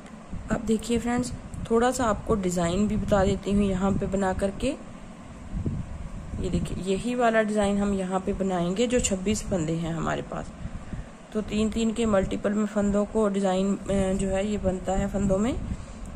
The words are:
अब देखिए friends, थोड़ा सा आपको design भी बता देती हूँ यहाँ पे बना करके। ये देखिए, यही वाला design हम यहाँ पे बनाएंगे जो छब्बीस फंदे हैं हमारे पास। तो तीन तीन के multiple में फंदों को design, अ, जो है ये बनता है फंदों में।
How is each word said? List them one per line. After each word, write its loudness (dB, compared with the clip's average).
अब 0
देखिए 2
friends, -2
थोड़ा 6
सा 0
आपको 2
design 2
भी 0
बता 4
देती 2
हूँ 4
यहाँ 2
पे 0
बना 2
करके। 0
ये -2
देखिए, -2
यही 0
वाला 4
design 2
हम 2
यहाँ -2
पे -2
बनाएंगे 0
जो 2
छब्बीस 0
फंदे 0
हैं -2
हमारे -2
पास। -8
तो 0
तीन 0
तीन 0
के 0
multiple 2
में 2
फंदों 2
को 2
design, 2
अ, 0
जो 0
है 0
ये 0
बनता -2
है 0
फंदों 2
में। 2